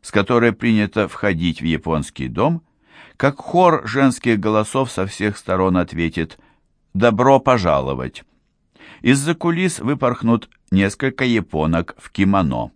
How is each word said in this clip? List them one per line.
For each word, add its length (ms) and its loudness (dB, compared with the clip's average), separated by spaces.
с 100 -20
которой 420 2
принято 540 0
входить 560 -2
в 20 -10
японский 600 -2
дом, 360 -2
как 200 0
хор 500 2
женских 540 2
голосов 500 0
со 160 -4
всех 320 -4
сторон 380 0
ответит 640 -4
"добро 460 4
пожаловать". 880 0
Из-за 360 0
кулис 420 -2
выпорхнут 720 -2
несколько 520 0
японок 760 -2
в 120 -20
кимоно. 640 0